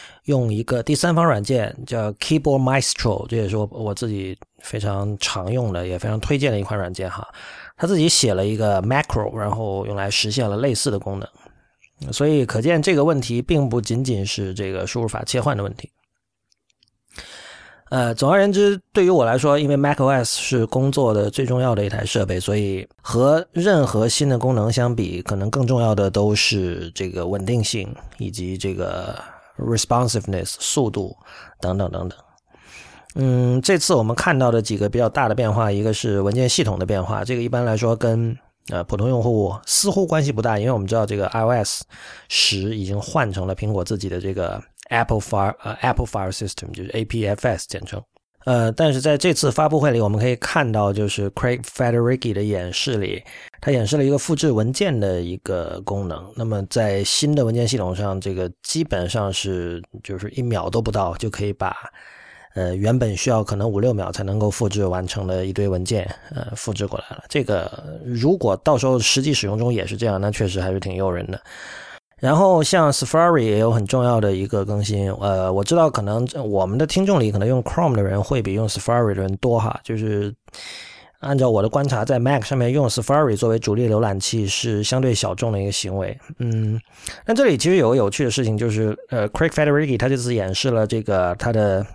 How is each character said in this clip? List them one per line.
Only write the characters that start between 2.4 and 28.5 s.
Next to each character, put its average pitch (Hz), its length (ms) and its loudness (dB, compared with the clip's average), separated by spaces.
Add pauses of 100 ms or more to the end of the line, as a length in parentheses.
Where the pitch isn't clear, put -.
Maestro， 127 680 0
这 117 80 -2
也 107 100 0
是 98 80 -2
我， 107 160 0
我 107 220 -6
自 113 160 -4
己 95 280 -6 (240)
非 - 160 -8
常 101 420 -2
常 95 300 -4
用 117 220 0
的， 90 160 -4
也 90 100 -4
非 110 120 -4
常 110 100 -2
推 143 180 0
荐 139 140 0
的 104 80 0
一 101 40 -2
款 104 140 -4
软 92 160 -6
件 92 160 -8
哈。 101 160 -10 (520)
他 170 100 -2
自 196 80 2
己 160 140 4
写 113 240 4
了 92 120 0
一 107 120 0
个 104 240 2
macro， 117 560 0
然 104 120 -4
后 101 360 -4
用 104 100 -6
来 98 160 -4
实 - 180 0
现 110 200 0
了 101 80 -2
类 127 180 0
似 - 160 -2
的 101 80 0
功 98 180 -8
能。 98 80 -10 (840)
所 143 160 0
以 147 180 4
可 110 160 -2
见 160 180 4
这 175 140 2
个 143 100 4
问 156 160 2
题 120 220 -2
并 147 260 0
不 117 140 0
仅 117 220 -2
仅 117 200 -2
是 98 300 -4
这 98 180 -6
个 92 140 -4
输 - 160 -4
入 113 60 0
法 110 180 -6
切 127 160 -2
换 127 160 0
的 101 60 -2
问 101 100 -6
题。 - 160 -16 (2000)
呃， 120 240 0
总 135 180 2
而 196 80 6
言 196 140 4
之， 202 260 4 (140)
对 202 100 4
于 180 60 6
我 160 160 6
来 113 100 4
说， 143 220 4
因 147 100 0
为 143 80 2
mac 143 240 2
O 131 80 4
S 131 320 2
是 123 280 0
工 135 240 2
作 131 200 4
的 104 200 2
最 139 120 -2
重 123 160 0
要 123 140 2
的 104 100 2
一 101 60 -2
台 107 160 -4
设 110 180 0
备， 92 160 -2
所 101 160 0
以 98 320 -2 (140)
和 139 500 4
任 170 360 4
何 110 200 2
新 139 220 2
的 127 80 4
功 127 160 0
能 110 180 2
相 120 240 0
比， 90 280 -4
可 - 120 -4
能 98 140 -2
更 131 160 0
重 123 160 2
要 110 140 4
的 98 120 2
都 104 280 2
是 87 560 -2
这 95 180 -6
个 87 160 -6
稳 98 180 -4
定 117 200 2
性 101 280 -4 (280)
以 107 100 -6
及 92 260 -6